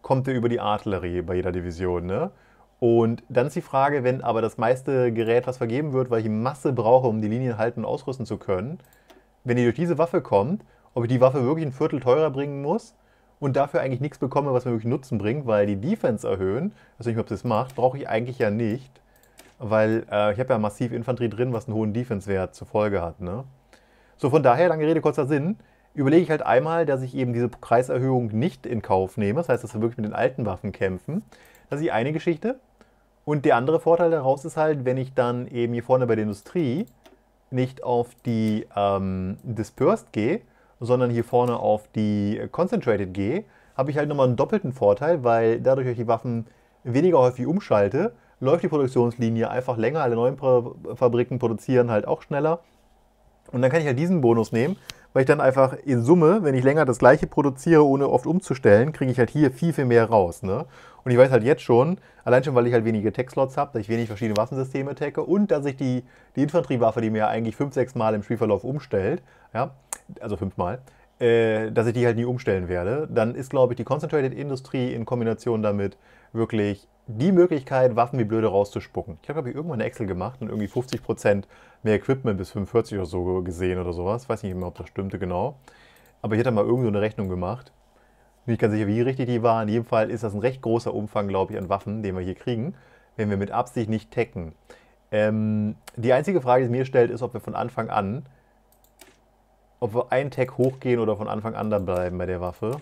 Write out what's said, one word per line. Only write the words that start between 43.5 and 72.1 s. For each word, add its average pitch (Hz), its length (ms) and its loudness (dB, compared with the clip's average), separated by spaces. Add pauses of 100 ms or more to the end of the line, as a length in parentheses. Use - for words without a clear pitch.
habe 139 160 -2
ich 139 40 -4
halt 147 120 0
nochmal 139 180 2
einen 123 80 2
doppelten 135 380 -2
Vorteil, 135 500 2
weil 117 380 4
dadurch, 131 260 2
dass 123 60 -2
ich 113 60 -6
die 117 100 -4
Waffen 117 400 -2 (340)
weniger 143 380 4
häufig 123 260 2
umschalte, 143 680 0 (280)
läuft 156 240 2
die 180 40 -2
Produktionslinie 120 800 0
einfach 123 280 -4
länger, 143 260 0
alle 120 140 0
neuen 123 180 0
Pro-, 127 400 2 (220)
Fabriken 123 420 2
produzieren 120 540 0
halt 107 160 0
auch 139 140 -2
schneller. 156 360 -2 (920)
Und 123 100 0
dann 131 80 4
kann 165 100 2
ich 147 60 -2
halt 131 140 0
diesen 175 200 2
Bonus 117 300 4
nehmen, 139 260 0 (360)
weil 135 100 4
ich 135 60 2
dann 147 120 6
einfach 135 440 4
in 123 180 2
Summe, 175 400 6
wenn 139 140 2
ich 131 80 2
länger 147 200 4
das 123 140 0
gleiche 147 300 6
produziere, 151 580 4
ohne 139 220 2
oft - 180 0
umzustellen, 139 640 4
kriege 131 200 -2
ich 123 80 -2
halt 113 100 4
hier 147 220 4
viel, 165 200 -2
viel 143 120 -2
mehr 117 220 6
raus, 101 360 2
ne? 104 220 -4 (400)
Und 127 60 -4
ich 120 80 6
weiß 131 140 10
halt 113 100 6
jetzt 123 200 2
schon, 139 360 4 (260)
allein 127 200 4
schon, 143 100 -4
weil 120 140 4
ich 120 40 2
halt 117 120 4
wenige 110 280 0
Tech-Slots 131 440 -4
habe, 143 160 -4
dass 110 100 -4
ich 104 60 -12
wenig 113 180 -2
verschiedene 107 300 -4
Waffensysteme 135 580 -2
tagge 143 300 -6
und 196 260 2
dass 147 140 2
ich 135 120 -2
die, 127 280 -2 (320)
die 135 80 2
Infanteriewaffe, 127 560 0
die 110 100 0
mir 107 160 0
eigentlich 110 300 -2
fünf, 143 180 -4
sechs 127 220 -2
Mal 110 180 0
im 104 80 -4
Spielverlauf 107 400 0
umstellt, 127 580 -2 (320)
ja, 135 200 -4 (480)
also 104 160 -6
fünfmal, 98 420 -4 (400)
äh, 113 540 2
dass 113 160 2
ich 110 60 -2
die 123 120 2
halt 113 100 2